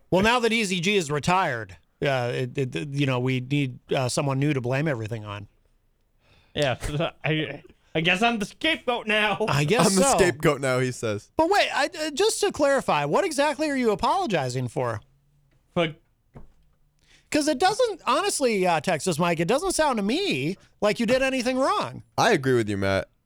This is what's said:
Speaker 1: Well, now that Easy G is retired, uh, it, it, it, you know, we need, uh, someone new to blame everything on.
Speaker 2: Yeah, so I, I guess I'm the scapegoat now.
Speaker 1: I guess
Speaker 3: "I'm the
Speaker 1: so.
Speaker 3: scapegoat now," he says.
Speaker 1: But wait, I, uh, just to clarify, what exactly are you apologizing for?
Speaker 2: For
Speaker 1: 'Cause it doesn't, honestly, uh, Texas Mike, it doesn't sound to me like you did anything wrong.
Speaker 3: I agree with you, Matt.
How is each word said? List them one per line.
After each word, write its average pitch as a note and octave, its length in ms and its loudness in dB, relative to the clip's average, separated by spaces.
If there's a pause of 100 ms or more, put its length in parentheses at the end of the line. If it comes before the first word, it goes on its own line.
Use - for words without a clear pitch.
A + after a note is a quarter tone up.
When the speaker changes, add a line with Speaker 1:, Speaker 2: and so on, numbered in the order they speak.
(120)
Speaker 1:
Well, F3+ 100 4
now A#3 180 4
that A3+ 140 2
Easy G3 260 0
G G3 160 2
is D#3+ 160 0
retired, D3 640 0 (260)
uh, B2+ 320 0
it, B2+ 240 -4
it, C3 180 -4
it, D#3+ 140 -6
you C#3 160 -2
know, C3 140 0
we B2+ 220 0
need, C3 380 -2 (140)
uh, C3+ 140 0
someone C3+ 320 -2
new D3+ 140 0
to C3 80 -2
blame C3 260 -2
everything A2+ 380 -6
on. G2+ 220 -12 (1040)
Speaker 2:
Yeah, C#3 240 -2
so D3+ 340 -4 (120)
I, D3 380 -4 (320)
I D#3+ 80 0
guess F3+ 200 2
I'm A#3 180 2
the G3+ 60 -4
scapegoat A#3+ 640 -4
now. G#3+ 420 0
Speaker 1:
I C#3+ 160 2
guess G3+ 240 4
Speaker 3:
"I'm G3 60 0
the F#3+ 160 4
Speaker 1:
so. A#3 60 4
Speaker 3:
scapegoat E3 440 2
now," B2+ 180 0
he B2+ 140 0
says. G#2+ 420 -6
Speaker 1:
But D#4+ 140 2
wait, F#4 240 4
I, C#4 160 0 (100)
uh, D#4 120 -4
just G4+ 300 0
to G4 120 0
clarify, A#3+ 500 0
what G3 220 0
exactly D4 440 -2
are C#4 60 -2
you A#3+ 160 2
apologizing F3+ 760 -2
for? A#2+ 320 -4 (720)
Speaker 2:
For E3 200 -2 (1400)
Speaker 1:
'Cause D4 180 2
it D4+ 100 0
doesn't, G#4 460 0
honestly, B3+ 600 0
uh, E3+ 140 2
Texas D#3 400 -2
Mike, E3+ 220 0
it E3+ 80 -2
doesn't D#4+ 240 0
sound C#4+ 240 0
to G3+ 60 -2
me G3 520 -2 (240)
like G#3 220 0
you A#3 40 2
did B3+ 160 2
anything C4 360 0
wrong. C4 460 -2 (140)
Speaker 3:
I F#3+ 140 4
agree C3 220 2
with A2+ 160 2
you, G#2 80 -2
Matt. G2 320 0 (160)